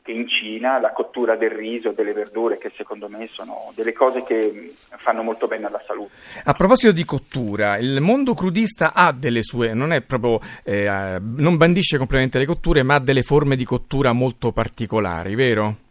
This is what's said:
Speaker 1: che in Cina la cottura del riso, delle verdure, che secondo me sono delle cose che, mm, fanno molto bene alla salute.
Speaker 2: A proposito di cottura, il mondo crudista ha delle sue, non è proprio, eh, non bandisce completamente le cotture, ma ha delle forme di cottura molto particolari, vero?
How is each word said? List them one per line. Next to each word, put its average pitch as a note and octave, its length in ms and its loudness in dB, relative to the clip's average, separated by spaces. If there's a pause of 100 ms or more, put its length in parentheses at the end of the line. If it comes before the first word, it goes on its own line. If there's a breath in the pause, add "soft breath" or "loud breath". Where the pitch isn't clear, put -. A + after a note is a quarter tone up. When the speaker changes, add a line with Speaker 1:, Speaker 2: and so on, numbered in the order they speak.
Speaker 1:
che - 80 -12
in A2+ 160 -6
Cina A2+ 520 -2
la A2 120 0
cottura A2+ 440 0
del A2 140 0
riso, A2 440 -6
delle G#2 200 -2
verdure, G#2+ 460 -2
che G#2+ 160 -10
secondo G#2 340 -12
me G#2+ 180 -12
sono A2 480 -14
delle A2+ 160 -2
cose B2+ 320 2
che, A2 300 0
mm, E2+ 140 -14 (320)
fanno A2+ 240 -2
molto A2+ 240 -4
bene G#2+ 180 -6
alla G2+ 220 -8
salute. G#2 240 -10 (320 loud breath)
Speaker 2:
A C#3+ 100 2
proposito G#3+ 380 6
di E3+ 140 2
cottura, G#2 720 -2
il C3+ 220 0
mondo B3 340 2
crudista F3+ 580 0
ha F3+ 180 4
delle B2 300 -2
sue, A2+ 320 -2
non C3+ 200 0
è C#3 100 2
proprio, A#2 360 0 (240 loud breath)
eh, G2 560 -2
non C#3+ 380 2
bandisce E3+ 400 4
completamente C3 400 0
le C3+ 80 2
cotture, D#3 380 2
ma C3+ 120 4
ha C#3+ 40 4
delle C3 240 2
forme C#3+ 320 4
di B2+ 100 -2
cottura B2+ 480 0
molto B2 380 0
particolari, G2+ 840 -4
vero? G#2+ 420 2 (160)